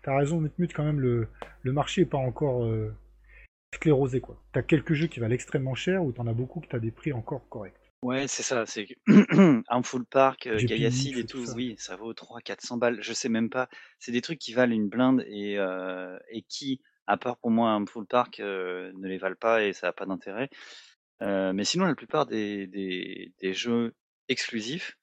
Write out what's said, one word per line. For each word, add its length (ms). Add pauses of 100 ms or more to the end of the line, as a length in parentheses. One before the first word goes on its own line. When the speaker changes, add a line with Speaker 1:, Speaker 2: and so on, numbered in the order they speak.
Speaker 1:
t'as 140
raison, 240
Mutmut, 320
quand 120
même, 160
le, 280 (340)
le 100
marché 300
est 40
pas 100
encore, 480
euh, 300 (800)
sclérosé, 480
quoi. 200 (100)
T'as 100
quelques 320
jeux 140
qui 120
valent 140
extrêmement 400
cher, 280
ou 100
t'en 140
as 60
beaucoup 280
que 80
t'as 100
des 120
prix 220
encore 380
corrects. 240 (280)
Speaker 2:
Ouais, 260
c'est 160
ça, 200
c'est 220
que 800
<clears throat> 40
Harmful 380
Park, 400
euh, 100
Speaker 1:
G 120
P 60
X 60
Speaker 2:
Gaia 100
Seed 280
et 20
Speaker 1:
et 60
tout 140
Speaker 2:
tout, 60
Speaker 1:
ça. 80
Speaker 2:
oui, 240
ça 180
vaut 180
trois, 260
quatre 220
cents 160
balles, 240
je 100
sais 160
même 220
pas. 180 (300)
C'est 140
des 100
trucs 160
qui 160
valent 180
une 160
blinde 400
et, 300
euh, 580 (140)
et 120
qui, 380 (260)
à 120
part 180
pour 140
moi 220
Harmful 340
Park, 340
euh, 560
ne 100
les 120
valent 200
pas 260
et 100
ça 140
a 40
pas 140
d'intérêt. 420 (720)
Euh, 320
mais 120
sinon, 220
la 100
plupart 300
des, 420
des, 720
des 120
jeux 400 (360)
exclusifs 720